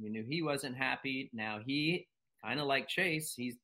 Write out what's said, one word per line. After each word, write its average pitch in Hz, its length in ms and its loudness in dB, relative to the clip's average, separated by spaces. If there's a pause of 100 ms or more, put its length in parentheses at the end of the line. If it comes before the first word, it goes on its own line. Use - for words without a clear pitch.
We 107 80 -6
knew 110 180 -4
he 165 140 0
wasn't 143 340 0
happy. 131 560 0
Now 107 320 -2
he, 151 440 2 (360)
kinda 127 200 0
like 139 240 2
Chase, 156 480 2
he's, 123 280 -2